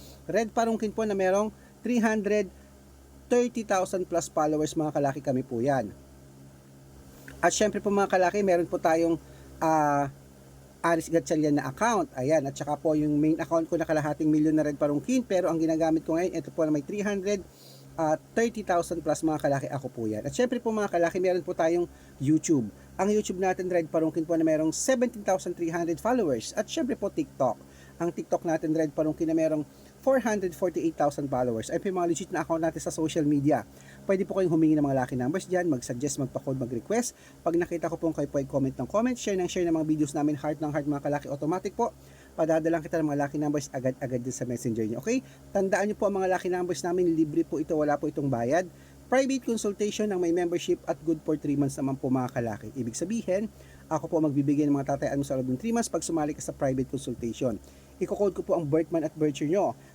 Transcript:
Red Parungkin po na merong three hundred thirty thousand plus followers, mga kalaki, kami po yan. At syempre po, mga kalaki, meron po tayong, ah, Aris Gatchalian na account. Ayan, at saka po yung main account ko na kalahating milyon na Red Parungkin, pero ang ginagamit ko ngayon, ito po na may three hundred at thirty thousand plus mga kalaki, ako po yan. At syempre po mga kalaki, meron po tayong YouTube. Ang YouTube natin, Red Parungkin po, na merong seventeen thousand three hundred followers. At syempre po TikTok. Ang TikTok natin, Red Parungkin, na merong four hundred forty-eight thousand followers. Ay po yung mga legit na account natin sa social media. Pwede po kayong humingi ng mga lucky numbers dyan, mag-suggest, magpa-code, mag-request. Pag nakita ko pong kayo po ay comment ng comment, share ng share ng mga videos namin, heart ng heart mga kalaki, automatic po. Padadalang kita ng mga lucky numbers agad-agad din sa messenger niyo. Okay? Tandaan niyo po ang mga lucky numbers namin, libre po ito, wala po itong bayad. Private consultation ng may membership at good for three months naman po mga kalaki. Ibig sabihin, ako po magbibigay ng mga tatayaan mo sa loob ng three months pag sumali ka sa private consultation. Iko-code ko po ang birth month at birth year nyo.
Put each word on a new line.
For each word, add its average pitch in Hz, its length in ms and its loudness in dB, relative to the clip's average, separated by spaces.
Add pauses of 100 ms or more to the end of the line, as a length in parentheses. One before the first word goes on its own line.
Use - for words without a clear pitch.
(300)
Red 208 240 0
Parungkin 226 400 0
po 226 160 -2
na 196 80 -2
merong 190 320 2 (320)
three 240 160 0
hundred 208 560 2 (720)
thirty 240 400 0
thousand 185 400 0
plus 170 240 -2
followers, 151 480 0
mga 151 160 0
kalaki, 143 320 0
kami 131 160 0
po 131 160 -6
yan. 123 320 0 (1500)
At 175 160 4
syempre 208 240 2
po, 208 80 -2
mga 196 240 2
kalaki, 185 320 4
meron 175 240 4
po 180 80 -2
tayong, 165 400 2 (400)
ah, 147 560 2 (720)
Aris 165 240 2
Gatchalian 156 480 2
na 135 160 -2
account. 214 400 0
Ayan, 139 320 2
at 135 80 -6
saka 143 240 -4
po 156 160 2
yung 151 240 2
main 156 240 2
account 165 240 0
ko - 80 -4
na 165 160 0
kalahating 156 400 0
milyon 156 240 4
na 151 160 4
Red 143 80 -4
Parungkin, 147 480 0
pero 180 240 2
ang 165 80 0
ginagamit 160 480 2
ko 165 80 0
ngayon, 170 240 0
ito 139 160 -6
po - 80 0
na 156 80 2
may 147 160 0
three 208 160 -6
hundred 202 400 -2 (560)
at 156 240 0 (160)
thirty 233 240 0
thousand 170 400 0
plus 151 240 0
mga 156 160 0
kalaki, 139 320 0
ako 131 160 -6
po 117 160 -6
yan. 107 160 -2
At 139 160 -6
syempre 247 240 0
po 226 80 -4
mga 208 240 -2
kalaki, 170 240 2
meron 180 240 2
po 175 160 -8
tayong 170 320 2 (320)
YouTube. 143 480 2 (280)
Ang 190 120 2
YouTube 208 320 0
natin, 185 280 0
Red 170 200 0
Parungkin 160 320 0
po, 165 160 0
na 160 80 4
merong 156 240 2
seventeen 240 560 0
thousand 185 320 -2
three 165 160 -4
hundred 170 240 -2
followers. 185 560 0
At 208 160 -2
syempre 269 240 -2
po 202 160 -4
TikTok. 139 480 -2 (400)
Ang 170 160 -2
TikTok 170 320 -4
natin, 160 320 0
Red 156 160 0
Parungkin, 156 320 -2
na 160 80 0
merong 156 320 0 (400)
four 262 160 4
hundred 196 320 -2
forty-eight 165 400 -2
thousand 143 320 0
followers. 127 480 0
Ay 170 80 -2
po 208 80 -4
yung 185 80 -2
mga 175 160 2
legit 180 160 -6
na 160 160 -2
account 165 160 -2
natin 160 160 0
sa 160 160 -6
social 156 320 0
media. 143 400 2 (400)
Pwede 196 180 2
po 190 140 -6
kayong 185 160 4
humingi 156 240 6
ng 147 80 2
mga 139 180 2
lucky 123 140 -2
numbers 139 320 -2
dyan, 175 160 0
mag-suggest, 139 560 -2
magpa-code, 131 400 -4
mag-request. 131 560 -4 (240)
Pag 170 160 0
nakita 170 320 -2
ko 165 80 -4
pong 160 160 0
kayo 143 160 -2
po - 80 -4
ay 139 80 0
comment 135 320 0
ng 127 80 -4
comment, 240 320 0
share 202 180 -2
ng 180 140 0
share 180 160 0
ng 165 80 2
mga 160 160 0
videos 151 240 0
namin, 151 240 0
heart 151 240 -4
ng 151 80 -4
heart 143 160 -2
mga 143 160 -2
kalaki, 143 260 -2
automatic 156 460 -4
po. 233 180 -2 (460)
Padadalang 160 480 2
kita 170 160 -2
ng 156 80 2
mga 143 160 0
lucky 143 160 -4
numbers 147 320 0
agad-agad 131 480 -2
din 123 100 -6
sa 127 140 -6
messenger 117 400 -2
niyo. 113 160 -4
Okay? 247 240 -2 (240)
Tandaan 196 400 0
niyo 208 80 -6
po - 80 0
ang 196 160 0
mga 185 160 2
lucky 180 160 -4
numbers 180 320 -2
namin, 180 320 2
libre 156 240 2
po 160 160 -4
ito, 160 160 -2
wala 151 240 2
po 151 80 -4
itong 143 240 -2
bayad. 127 400 0 (400)
Private 262 320 2
consultation 214 720 -2
ng 185 80 0
may 170 80 2
membership 175 560 0
at - 160 -4
good 160 240 0
for 156 80 0
three 143 240 -2
months 139 240 0
naman 135 160 -2
po 135 160 -2
mga 127 240 2
kalaki. 110 400 -4
Ibig 117 160 -4
sabihin, 202 560 -2 (400)
ako 156 160 -2
po 160 160 0
magbibigay 143 480 2
ng 143 80 4
mga 139 180 -2
tatayaan 139 220 -2
mo 143 80 0
sa 143 80 -4
loob 131 160 0
ng 127 80 0
three 226 160 -2
months 233 160 0
pag 165 160 -4
sumali 151 320 -2
ka - 60 -12
sa 135 100 -6
private 131 380 0
consultation. 120 640 -4 (400)
Iko-code 190 400 0
ko 185 80 -6
po - 80 0
ang 165 80 2
birth 156 320 0
month 156 160 -2
at - 80 -18
birth 151 240 2
year 147 80 0
nyo. 165 240 2 (220)